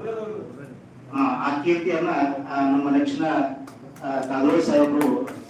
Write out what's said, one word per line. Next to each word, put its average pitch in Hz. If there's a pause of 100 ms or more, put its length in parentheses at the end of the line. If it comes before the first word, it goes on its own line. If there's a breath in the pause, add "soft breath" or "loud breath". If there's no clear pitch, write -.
(1160)
ಆ, 277
ಆ -
ಕೀರ್ತಿಯನ್ನ, 170 (420)
ಆ, 139
ನಮ್ಮ 143
ನೆಚ್ಚಿನ, 147 (800)
ಆ, 135
ಕಾಲೋಳಿ 147
ಸಾಹೇಬರು 147 (220)